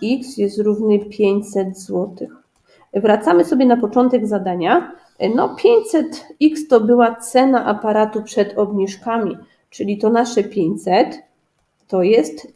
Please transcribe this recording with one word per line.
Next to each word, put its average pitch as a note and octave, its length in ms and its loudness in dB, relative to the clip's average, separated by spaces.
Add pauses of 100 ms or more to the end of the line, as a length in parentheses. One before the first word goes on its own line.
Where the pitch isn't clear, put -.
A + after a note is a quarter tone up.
x B3 340 -4
jest G3+ 220 -2
równy G#3+ 400 2
pięćset G3+ 800 -2
złotych. - 540 -8 (600)
Wracamy G#3 500 2
sobie C4 220 2
na A#3+ 100 4
początek B3 500 0
zadania. F#3+ 680 -2 (420)
No, F4+ 220 -2
pięćset G4+ 680 0 (160)
x D4+ 260 0
to A#3+ 120 6
była A#3 340 4
cena B3+ 520 2
aparatu G#3+ 560 0
przed G#3 360 -4
obniżkami, G3+ 760 -4 (340)
czyli G3+ 280 -6
to G#3+ 120 0
nasze A#3 340 0
pięćset F3+ 760 -2 (680)
to F#3+ 140 0
jest - 540 0